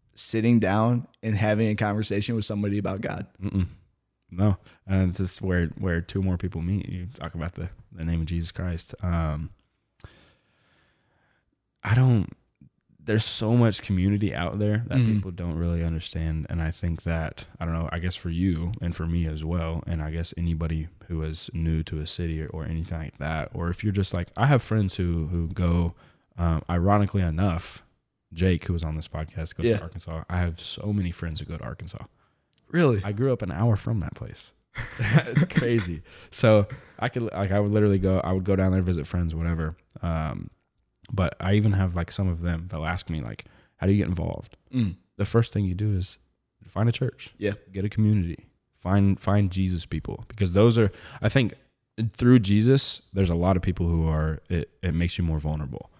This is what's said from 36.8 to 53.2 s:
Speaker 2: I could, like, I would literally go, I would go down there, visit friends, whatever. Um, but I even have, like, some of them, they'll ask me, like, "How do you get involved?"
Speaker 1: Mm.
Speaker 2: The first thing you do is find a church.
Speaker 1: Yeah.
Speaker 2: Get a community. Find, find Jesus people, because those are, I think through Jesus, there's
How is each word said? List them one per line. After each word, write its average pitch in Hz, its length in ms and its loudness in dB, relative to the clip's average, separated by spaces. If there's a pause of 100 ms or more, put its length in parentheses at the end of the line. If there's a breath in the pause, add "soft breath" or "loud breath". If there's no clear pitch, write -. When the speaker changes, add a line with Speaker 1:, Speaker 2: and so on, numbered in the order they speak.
Speaker 2:
I 117 120 -2
could, 120 140 -4
like, 98 260 -2
I 98 100 2
would 104 120 2
literally 104 260 4
go, 92 220 2
I 90 120 0
would 92 120 0
go 95 120 2
down 95 160 4
there, 92 80 4
visit 87 260 0
friends, 85 280 -2
whatever. 82 420 -2 (240)
Um, 78 480 -4 (640)
but 95 280 0
I 95 140 2
even 107 180 4
have, 95 220 2
like, 87 160 -2
some 95 180 -2
of 85 120 -2
them, 85 300 -4
they'll 80 160 -6
ask 87 240 -4
me, 78 100 -4
like, 55 240 -10 (320 soft breath)
"How - 100 -4
do 98 60 4
you 104 60 4
get 98 100 0
involved?" 82 480 -6 (160)
Speaker 1:
Mm. 110 220 0 (240)
Speaker 2:
The 101 80 0
first 113 260 2
thing 104 140 0
you 90 80 0
do 104 200 0
is 92 240 -4 (480)
find 110 220 0
a 117 40 4
church. - 440 -6
Speaker 1:
Yeah. 101 160 -2 (180)
Speaker 2:
Get 95 140 -4
a 104 60 -2
community. 104 560 2 (340)
Find, 98 400 4
find 101 300 2
Jesus 90 340 0
people, - 440 -6
because 87 260 -2
those 113 240 8
are, 107 120 4 (300 loud breath)
I 107 80 2
think 117 240 2 (600)
through 123 240 8
Jesus, 107 640 4 (100)
there's 98 160 2